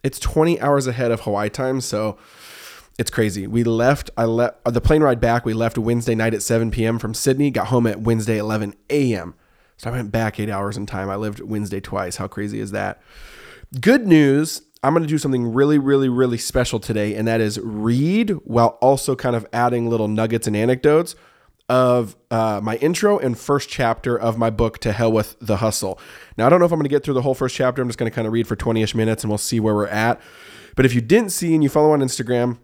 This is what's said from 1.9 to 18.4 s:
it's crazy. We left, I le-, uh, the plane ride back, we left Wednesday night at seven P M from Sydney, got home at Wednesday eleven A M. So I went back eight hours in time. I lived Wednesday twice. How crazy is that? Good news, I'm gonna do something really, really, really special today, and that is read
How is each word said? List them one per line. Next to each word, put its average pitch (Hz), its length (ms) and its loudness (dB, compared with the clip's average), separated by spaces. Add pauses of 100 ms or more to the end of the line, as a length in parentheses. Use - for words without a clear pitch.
it's 113 140 -4
crazy. 101 340 -2
We 113 180 0
left, 117 540 2
I 117 80 2
le-, 117 300 0 (100)
uh, 120 60 2
the 117 100 0
plane 156 220 6
ride 123 180 2
back, 117 240 2
we 110 80 -2
left 113 240 -2
Wednesday 117 380 0
night 110 180 0
at 101 80 -4
seven 113 300 0
P 113 160 0
M 113 100 0
from 113 160 -6
Sydney, 139 380 0
got 95 160 -2
home 120 180 2
at 104 160 -2
Wednesday 110 380 0
eleven 107 340 -4 (160)
A 139 240 2
M. 87 220 -8 (420)
So 117 140 -8
I - 20 -6
went 113 180 -6
back 110 280 -2
eight 107 100 -4
hours 98 260 -4
in 101 120 -8
time. 98 200 -6
I 98 100 -6
lived 104 220 -6
Wednesday 104 400 -6
twice. 95 360 -8
How 98 120 -8
crazy 104 320 -8
is 104 120 -8
that? 101 280 -8 (800)
Good 233 280 4
news, 151 560 4 (200)
I'm 139 100 2
gonna 165 140 2
do 156 100 0
something 123 360 -2
really, 143 260 4
really, 135 280 2
really 123 300 2
special 120 420 -2
today, 107 360 -2
and 110 120 -2
that 113 140 2
is 107 180 -2
read 123 680 0 (160)